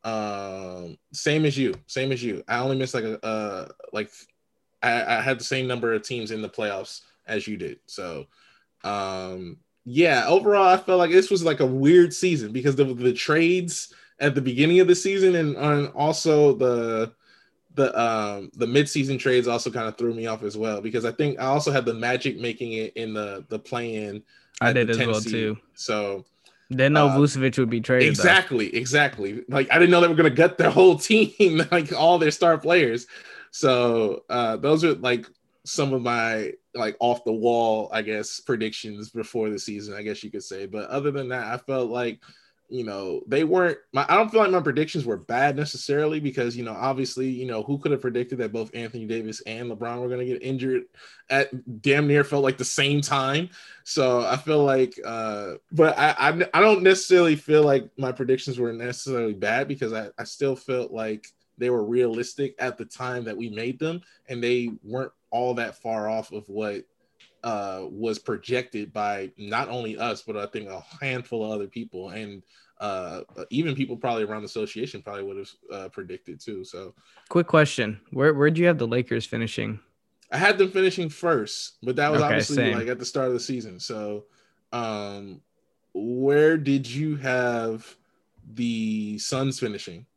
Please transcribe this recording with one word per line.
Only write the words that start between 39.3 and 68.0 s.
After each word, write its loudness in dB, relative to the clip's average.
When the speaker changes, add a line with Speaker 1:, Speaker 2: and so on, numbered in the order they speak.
Speaker 1:
the -6
season, -10
I -12
guess -8
you -12
could -10
say. -12
But -10
other -2
than -6
that, -6
I -8
felt -4
like, -6
you -8
know, -6
they 0
weren't, 2
my, 2
I 4
don't 4
feel 4
like 4
my 2
predictions -2
were -2
bad 0
necessarily -2
because, -2
you -8
know, -8
obviously, -2
you -6
know, -4
who -4
could 0
have -2
predicted -4
that -4
both -6
Anthony -10
Davis -6
and -8
LeBron -8
were -6
gonna -4
get -6
injured -2
at 2
damn 4
near 4
felt 0
like 0
the -4
same 2
time. 0
So 2
I 0
feel 2
like, 2
uh, -6
but 4
I, 4
I, 2
I 4
don't 6
necessarily 6
feel 4
like 4
my -4
predictions -2
were -2
necessarily -6
bad -2
because -6
I, -8
I -8
still -4
felt -6
like -8
they -2
were 0
realistic -2
at -6
the -12
time -8
that -8
we -8
made -8
them, -6
and -8
they 0
weren't -8
all -2
that -6
far -4
off -6
of -12
what, -6
uh, -6
was -6